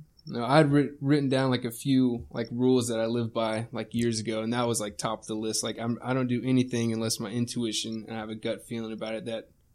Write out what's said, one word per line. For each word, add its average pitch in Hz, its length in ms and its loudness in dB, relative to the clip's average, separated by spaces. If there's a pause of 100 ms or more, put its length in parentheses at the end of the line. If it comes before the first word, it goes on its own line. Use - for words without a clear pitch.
(280)
No, 120 160 -4
I'd 143 280 6
writ-, 143 280 4
written 143 280 2
down, 131 220 2
like, 123 140 0
a 117 60 -4
few, 127 600 2
like, 117 180 -4
rules 123 380 4
that 113 100 0
I 113 80 2
lived 117 260 0
by, 113 380 -2
like, 110 240 -8
years 117 240 2
ago, 110 240 -2
and 113 100 -2
that 120 140 2
was, 113 140 0
like, 104 180 -6
top 110 220 -4
of - 80 -18
the 110 80 -4
list. 110 260 -2
Like, 110 160 -6
I'm, 117 240 -2
I 127 120 -2
don't 131 120 0
do 120 180 0
anything 123 480 2
unless 113 280 -2
my 110 100 -6
intuition 113 800 -4
and 113 80 -8
I 113 40 -6
have 110 100 -8
a 110 40 -6
gut 110 320 -6
feeling 113 260 -6
about 110 220 -6
it 107 120 -8
that, 113 220 -8 (260)